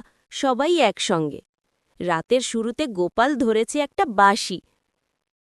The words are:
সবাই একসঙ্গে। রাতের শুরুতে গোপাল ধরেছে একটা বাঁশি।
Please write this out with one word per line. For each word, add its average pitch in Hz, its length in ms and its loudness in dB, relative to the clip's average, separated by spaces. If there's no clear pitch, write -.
সবাই 269 440 0
একসঙ্গে। 185 640 0
রাতের 175 400 0
শুরুতে 233 460 -4
গোপাল 220 500 0
ধরেছে 226 420 0
একটা 294 300 -2
বাঁশি। 196 500 2